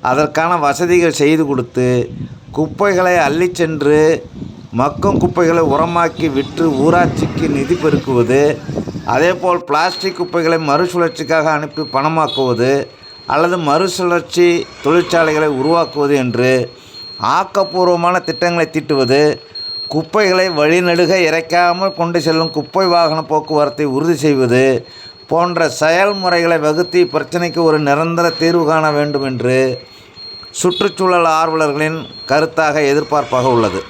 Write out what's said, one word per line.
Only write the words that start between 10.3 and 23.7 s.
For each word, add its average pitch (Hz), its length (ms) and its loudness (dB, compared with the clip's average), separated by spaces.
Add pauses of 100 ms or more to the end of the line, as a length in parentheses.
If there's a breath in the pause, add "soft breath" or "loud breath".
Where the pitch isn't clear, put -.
மறுசுழற்சிக்காக 160 880 0
அனுப்பி 151 280 -6 (120)
பணமாக்குவது 135 760 0 (560 loud breath)
அல்லது 170 320 0 (100)
மறுசுழற்சி 175 760 0 (380)
தொழிற்சாலைகளை 156 760 2
உருவாக்குவது 147 640 0
என்று 123 300 2 (840 loud breath)
ஆக்கப்பூர்வமான 180 920 0
திட்டங்களை 170 400 0
தீட்டுவது, 135 520 0 (720 loud breath)
குப்பைகளை 185 640 0
வழிநெடுக 170 560 2 (160)
இறைக்காமல் 175 720 0
கொண்டு 170 200 0
செல்லும் 160 360 0
குப்பை 185 380 -2
வாகன 160 260 2 (100)
போக்குவரத்தை 151 640 0